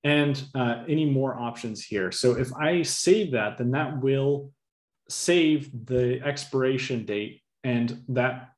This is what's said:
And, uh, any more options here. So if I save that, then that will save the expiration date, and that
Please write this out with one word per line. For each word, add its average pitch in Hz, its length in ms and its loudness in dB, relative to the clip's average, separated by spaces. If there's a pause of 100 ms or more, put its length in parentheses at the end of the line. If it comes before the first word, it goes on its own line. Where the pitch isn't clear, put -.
And, 147 380 4 (140)
uh, 120 340 0
any 156 160 2
more 135 320 2
options 117 460 -8
here. 95 280 -2
So 120 260 2
if 127 180 -2
I 165 260 0
save 185 520 2
that, 107 240 -2
then 123 140 0
that 143 300 -2
will 135 500 0 (580)
save 156 600 2 (160)
the 123 360 0
expiration 131 840 -2
date, 104 360 -6 (220)
and 120 460 0
that 127 480 -2